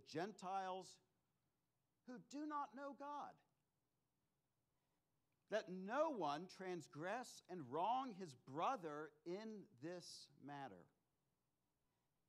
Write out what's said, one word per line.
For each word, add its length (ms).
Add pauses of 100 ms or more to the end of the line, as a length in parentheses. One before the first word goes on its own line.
(100)
Gentiles 800 (1200)
who 60 (160)
do 160
not 280
know 240
God. 340 (2250)
That 200
no 460
one 300 (100)
transgress 920
and 100 (100)
wrong 480
his 160 (160)
brother 600 (160)
in 400 (160)
this 460 (160)
matter. 420 (1400)